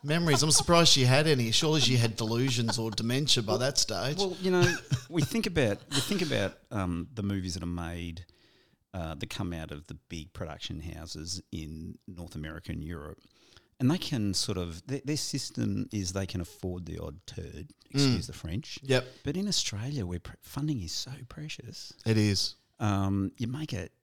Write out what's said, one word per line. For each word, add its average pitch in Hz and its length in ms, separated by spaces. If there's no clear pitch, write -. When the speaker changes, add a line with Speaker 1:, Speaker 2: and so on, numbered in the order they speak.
Speaker 1:
Memories. 147 400
I'm 156 80
surprised 170 400
she 135 120
had 135 240
any. 123 240
Surely 156 300
she 127 160
had 113 180
delusions 117 640
or 113 100
dementia 120 540
by 107 140
that 131 200
stage. 117 400
Speaker 2:
Well, 190 240
you 185 100
know, 180 120
we 160 120
think 214 240
about, 139 320
we 139 60
think 180 240
about, 117 320
um, 90 420
the 110 100
movies 95 320
that 87 80
are - 20
made, 87 600
uh, 82 220
that 71 140
come 90 240
out 78 180
of 73 160
the 78 80
big 82 240
production 82 460
houses 80 600
in 80 460
North 85 280
America 78 360
and 80 120
Europe. 78 360
And 131 120
they 180 80
can 104 340
sort 92 240
of, 85 300
their, 135 180
their 147 120
system 104 760
is 92 220
they 98 120
can 92 160
afford 90 440
the 82 120
odd 80 200
turd, - 400
excuse 131 320
Speaker 1:
Mm. - 40
Speaker 2:
the - 60
French. - 500
Speaker 1:
Yep. 127 220
Speaker 2:
But 143 140
in 202 100
Australia, 127 580
where 87 140
pr-, - 120
funding 143 400
is 82 120
so - 180
precious, - 640
Speaker 1:
It 110 120
is. 104 380
Speaker 2:
um, 98 580
you 117 100
make 147 260
a 92 160